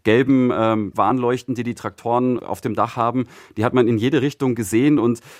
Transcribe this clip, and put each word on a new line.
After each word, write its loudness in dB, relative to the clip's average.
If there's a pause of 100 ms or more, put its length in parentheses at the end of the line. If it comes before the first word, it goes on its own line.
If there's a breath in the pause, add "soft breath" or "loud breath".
gelben, 4
ähm, 0
Warnleuchten, -2
die -6
die -6
Traktoren -2
auf -8
dem -6
Dach -2
haben, -2 (300 loud breath)
die 0
hat 0
man 4
in 2
jede 0
Richtung -2
gesehen 2
und, 0 (200 loud breath)